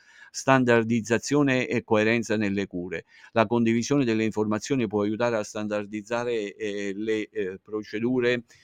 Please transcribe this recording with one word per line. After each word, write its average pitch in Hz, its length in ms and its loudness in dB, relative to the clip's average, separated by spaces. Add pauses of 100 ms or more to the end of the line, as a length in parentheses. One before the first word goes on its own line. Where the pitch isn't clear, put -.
(320)
Standardizzazione 120 1400 4
e 120 160 0
coerenza 110 540 2
nelle 101 280 0
cure. 87 400 -8 (280)
La 113 120 4
condivisione 117 580 0
delle 110 200 0
informazioni 107 640 -2
può 101 160 0
aiutare 110 320 -2
a 107 80 -2
standardizzare, 107 1120 -4
eh, 101 400 -6
le, 107 340 -4
eh, 98 320 -6
procedure, 120 840 -2 (180)